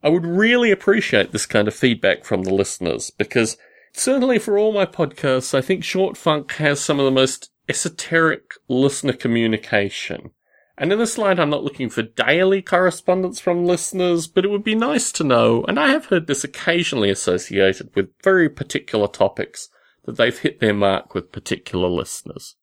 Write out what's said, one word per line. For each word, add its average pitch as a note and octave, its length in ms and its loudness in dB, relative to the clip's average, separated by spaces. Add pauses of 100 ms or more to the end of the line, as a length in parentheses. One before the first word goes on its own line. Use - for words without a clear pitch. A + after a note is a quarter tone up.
I D3+ 60 4
would E3+ 180 2
really A3+ 420 2
appreciate G3 640 2
this - 160 -4
kind G#2 200 2
of G#2 60 -4
feedback G#2 520 0
from F#2 180 -2
the F#2 100 0
listeners, F2+ 560 -2
because - 480 -2 (340)
certainly B3+ 460 0
for G3+ 220 -2
all G#3+ 120 2
my G3+ 140 0
podcasts, C#3 720 -2
I C3 60 2
think E3+ 220 -2
Short F#3+ 320 -2
Funk D3+ 420 -2
has D3 220 0
some C#3+ 200 -2
of C#3 60 2
the C3+ 60 4
most C3 380 0 (200)
esoteric - 840 -2 (160)
listener C3+ 420 2
communication. A2 1200 -2 (460)
And E3+ 160 0
in G#3+ 60 0
this A3+ 180 -2
light, G3+ 200 2
I'm D3+ 120 0
not D3 160 -2
looking C3 240 -6
for A#2+ 120 -4
daily E3 600 0
correspondence F#3 800 0
from F3 240 0
listeners, F3 600 0
but F#3 200 0
it - 20 0
would G#3 160 -2
be A3 100 0
nice A#3+ 380 0
to D#3+ 140 -4
know, A#2 400 4
and G#3 120 -2
I D4 120 2
have D4 160 0
heard E3+ 220 0
this - 180 -4
occasionally D3+ 640 0
associated F#2+ 840 0
with G2 140 0 (160)
very F#3 240 4
particular - 640 -2
topics, - 580 -2 (380)
that - 100 -10
they've A#2+ 240 0
hit - 220 -2
their G#2+ 120 4
mark G2+ 400 0
with - 200 -8
particular - 560 -4
listeners. - 720 -8